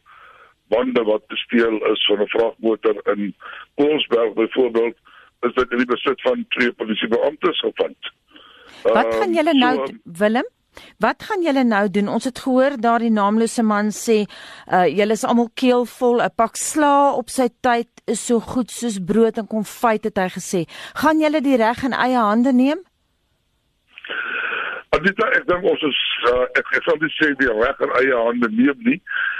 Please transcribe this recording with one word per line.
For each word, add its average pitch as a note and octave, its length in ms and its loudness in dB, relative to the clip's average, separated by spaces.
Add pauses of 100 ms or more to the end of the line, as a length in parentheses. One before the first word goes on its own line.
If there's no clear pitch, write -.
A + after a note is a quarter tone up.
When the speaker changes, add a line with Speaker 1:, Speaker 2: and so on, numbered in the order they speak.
(680)
Speaker 1:
bande B2 360 0
wat G#2+ 240 0
gesteel A2+ 500 0 (140)
is - 140 0
van G#2 160 2
'n G2+ 60 -2
vragmotor A2 760 0 (160)
in G2+ 180 -6 (400)
Koelsberg A#2+ 580 2
byvoorbeeld, A2+ 640 0 (440)
is B2 140 -2
dit B2+ 180 0
in A#2+ 60 -2
die B2+ 80 2
besit B2 360 -2
van A#2+ 260 -2
twee B2 240 0
polisiebeamptes A#2+ 880 -2
gevind. - 520 -6 (720)
Speaker 2:
Wat - 220 4
Speaker 1:
Ehm, - 140 -2
Speaker 2:
gaan F#4+ 140 0
julle D#4+ 200 2
nou B3+ 220 4
Speaker 1:
so - 80 -2
Speaker 2:
d-, F3 360 -12
Willem? A3 260 0 (520)
Wat A#3+ 260 -2
gaan G4+ 200 -4
julle C#4 200 2
nou G#3+ 280 2
doen? G3+ 160 0
Ons G3+ 160 -4
het C4 160 -6
gehoor C4 400 2
daardie A#3 320 2
naamlose A3 520 0
man G#3+ 280 0
sê, G#3+ 320 0 (440)
eh, F3+ 200 4 (100)
"Julle G#3 140 2
is A3 120 -2
almal A#3+ 300 2
keelvol, B3 680 2
'n F#3 140 -2
pak A3+ 200 0
sla C#4+ 580 2
op A#3+ 160 -6
sy B3+ 200 0 (100)
tyd A#3+ 280 0 (180)
is A#3 200 -6
so A#3 140 2
goed - 320 -6
soos A3 280 -6
brood G#3+ 380 2
en G#3+ 100 -8
konfyt," A3 560 -2
het G#3+ 140 -4
hy F#3 120 0
gesê. F3+ 320 -4 (320)
Gaan D#4 260 2
julle D4+ 220 2
die C4 160 2
reg A3+ 260 0
in B3+ 100 -2
eie B3+ 240 0
hande A#3 360 2
neem? C4+ 260 4 (2000)
Speaker 1:
Anita, F#3+ 380 0
ek D#3+ 200 -2
dink F3+ 160 0
ons D#3+ 180 0
is, C#3+ 180 -2 (320)
eh, B2+ 220 2
ek, C#3 120 -2 (100)
ek C3 80 -2
sal D#3+ 160 0
nie D#3 100 -2
sê D3 280 0
die C3 160 2
reg A#2+ 260 0
in C3+ 120 -2
eie C3 240 2
hande A#2 340 0
neem C#3+ 280 2
nie, A#3+ 240 0 (380)